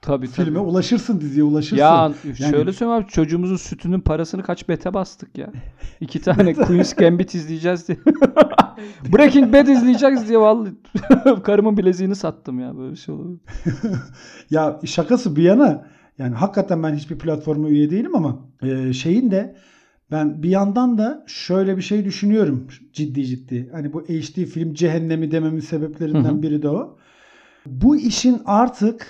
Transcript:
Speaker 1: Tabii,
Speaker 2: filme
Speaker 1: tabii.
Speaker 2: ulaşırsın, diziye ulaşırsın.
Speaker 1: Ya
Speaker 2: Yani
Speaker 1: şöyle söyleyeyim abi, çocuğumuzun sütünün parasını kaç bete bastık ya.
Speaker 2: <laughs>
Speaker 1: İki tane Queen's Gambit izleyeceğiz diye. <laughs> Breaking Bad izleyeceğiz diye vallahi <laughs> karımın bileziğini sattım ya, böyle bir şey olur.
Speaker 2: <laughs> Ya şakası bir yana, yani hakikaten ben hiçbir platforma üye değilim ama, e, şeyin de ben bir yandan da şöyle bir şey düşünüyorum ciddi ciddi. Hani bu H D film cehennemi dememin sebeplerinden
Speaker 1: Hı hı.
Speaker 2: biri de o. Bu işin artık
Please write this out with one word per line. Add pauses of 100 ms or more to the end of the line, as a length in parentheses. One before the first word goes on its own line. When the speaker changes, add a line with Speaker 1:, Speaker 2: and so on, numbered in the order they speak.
Speaker 1:
Tabii,
Speaker 2:
filme
Speaker 1:
tabii. (100)
Speaker 2:
ulaşırsın,
diziye
ulaşırsın.
Speaker 1:
Ya (160)
Speaker 2:
Yani
Speaker 1:
şöyle
söyleyeyim
abi,
çocuğumuzun
sütünün
parasını
kaç
bete
bastık
ya. (220)
Speaker 2:
<laughs>
Speaker 1:
İki
tane
Queen's
Gambit
izleyeceğiz
diye. (580)
<laughs>
Breaking
Bad
izleyeceğiz
diye
vallahi (340)
<laughs>
karımın
bileziğini
sattım
ya,
böyle
bir
şey
olur. (520)
Speaker 2:
<laughs>
Ya
şakası
bir
yana, (320)
yani
hakikaten
ben
hiçbir
platforma
üye
değilim
ama, (240)
e,
şeyin
de (540)
ben
bir
yandan
da
şöyle
bir
şey
düşünüyorum (260)
ciddi
ciddi.
Hani
bu
H
D
film
cehennemi
dememin
sebeplerinden
Speaker 1:
Hı (100)
hı.
Speaker 2:
biri
de
o. (680)
Bu
işin
artık